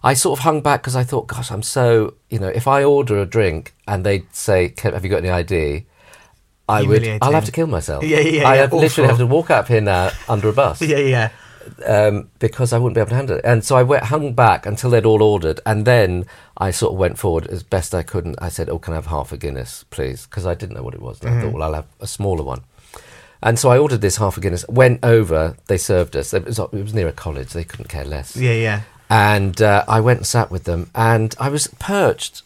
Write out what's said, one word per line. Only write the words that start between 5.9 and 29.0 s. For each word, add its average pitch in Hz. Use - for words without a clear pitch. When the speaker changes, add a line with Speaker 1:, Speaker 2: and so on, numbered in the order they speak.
Speaker 1:
I 104
would, 110
I'll 113
have 156
Speaker 2:
Humiliating. -
Speaker 1:
to -
kill 165
myself. 80
Speaker 2:
Yeah, 156
yeah, 151
Speaker 1:
I 131
Speaker 2:
yeah, 135
Speaker 1:
have 135
literally 156
Speaker 2:
awful. 120
Speaker 1:
have -
to 123
walk 156
out 123
of -
here 113
now 92
under 107
a 107
bus. 123
Speaker 2:
<laughs> 151
Yeah, 139
yeah. 127
Speaker 1:
Um, 107
because 120
I 117
wouldn't 120
be 113
able 107
to 117
handle 127
it. -
And 117
so 135
I 127
went, 135
hung 143
back 117
until 104
they'd 113
all 107
ordered, 87
and 107
then 92
I 95
sort 85
of 92
went 90
forward 82
as 92
best 92
I 85
could, 85
and 80
I 85
said, -
"Oh, 85
can 82
I 80
have 76
half 73
a 76
Guinness, 67
please?" 65
'Cause 92
I 87
didn't -
know 64
what 60
it -
was. 60
And -
I -
Speaker 2:
Mm-hmm. 120
Speaker 1:
thought, 71
"Well, 78
I'll 78
have 76
a 101
smaller 95
one." 65
And 117
so 131
I 123
ordered 135
this 98
half 101
a 87
Guinness, 87
went 123
over, 85
they 95
served 90
us. -
It 92
was, 110
it -
was 104
near 95
a 76
college, 69
they 85
couldn't -
care 69
less. 69
Speaker 2:
Yeah, 123
yeah. 110